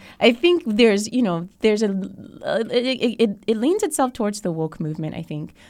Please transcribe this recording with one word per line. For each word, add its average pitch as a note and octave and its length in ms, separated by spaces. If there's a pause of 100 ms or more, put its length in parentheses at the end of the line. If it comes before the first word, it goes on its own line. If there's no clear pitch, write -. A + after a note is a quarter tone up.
(200)
I A#3 140
think F4 320
there's, G#3+ 460
you B3 100
know, F3 260 (120)
there's G#3+ 240
a, G#3 60 (540)
uh, F#3 280
it, A#3+ 140
it, B3+ 360
it, A3+ 80 (180)
it A3 100
leans E4 260
itself C4+ 300
towards G#3 280
the F3+ 100
woke D#3+ 280
movement, D#3 360
I E3 60
think. D#3 320 (160)